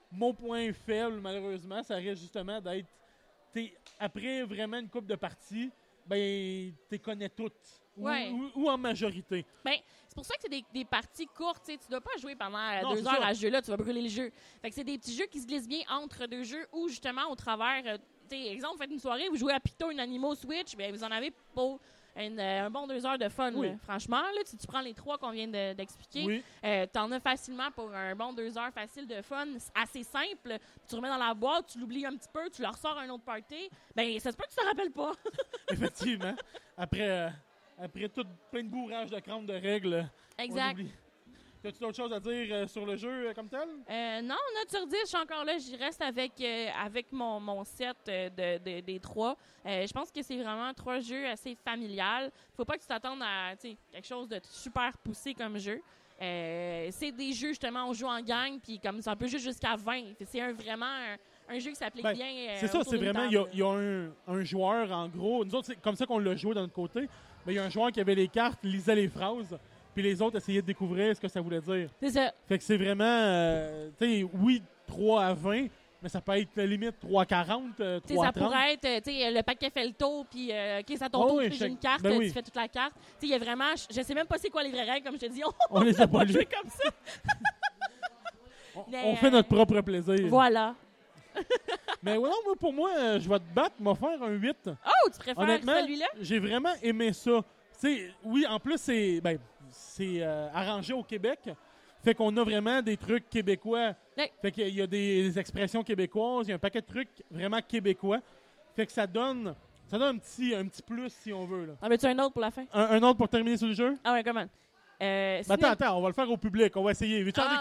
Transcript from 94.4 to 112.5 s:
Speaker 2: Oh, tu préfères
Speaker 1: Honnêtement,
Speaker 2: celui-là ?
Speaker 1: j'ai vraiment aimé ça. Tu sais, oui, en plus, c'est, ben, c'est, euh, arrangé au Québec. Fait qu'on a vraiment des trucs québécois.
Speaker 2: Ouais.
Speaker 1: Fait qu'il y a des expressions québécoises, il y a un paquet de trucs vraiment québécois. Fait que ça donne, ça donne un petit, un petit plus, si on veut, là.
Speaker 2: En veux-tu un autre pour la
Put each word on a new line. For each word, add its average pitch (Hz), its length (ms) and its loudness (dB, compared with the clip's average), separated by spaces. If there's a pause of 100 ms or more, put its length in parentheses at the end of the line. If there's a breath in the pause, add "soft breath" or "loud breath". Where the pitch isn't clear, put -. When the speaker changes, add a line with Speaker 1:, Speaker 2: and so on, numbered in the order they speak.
Speaker 2:
Oh, 480 440 4
tu - 80 -10
préfères 254 240 -4
Speaker 1:
Honnêtement, 311 380 4
Speaker 2:
celui-là ? 294 260 0 (120)
Speaker 1:
j'ai 202 200 2
vraiment 247 420 2
aimé 226 320 2
ça. 233 280 4 (380 soft breath)
Tu - 0 -
sais, 226 320 0 (120)
oui, 226 240 4
en 214 120 0
plus, 294 200 0
c'est, 202 420 2
ben, 165 160 2 (320)
c'est, 180 520 -4
euh, 151 320 -2
arrangé 196 400 -2
au 254 100 -4
Québec. 220 360 -2 (640 loud breath)
Fait 226 120 8
qu'on 214 200 4
a 233 80 6
vraiment 220 380 4
des 214 160 2
trucs 226 320 0
québécois. 220 640 2 (240)
Speaker 2:
Ouais. 294 140 0 (100)
Speaker 1:
Fait 196 100 0
qu'il 202 220 0
y 196 80 0
a 190 60 2
des 190 520 4
expressions 202 440 0
québécoises, 214 640 0
il - 20 -2
y 196 40 -2
a - 20 0
un 160 40 -4
paquet 202 220 0
de - 60 -8
trucs 247 220 -4 (220)
vraiment 202 300 0
québécois. 202 580 2 (560 soft breath)
Fait 220 120 0
que - 40 -18
ça 214 160 0
donne, 226 480 -2 (320)
ça 202 120 -2
donne 269 160 4
un 208 40 -6
petit, 247 360 -2
un 190 120 0
petit - 140 -12
plus, 240 320 -6
si - 180 -10
on 185 140 -4
veut, 180 200 -4
là. 156 160 -8
Speaker 2:
En 220 80 2
veux-tu 233 180 8
un 254 120 4
autre 269 140 2
pour 240 80 0
la 220 100 2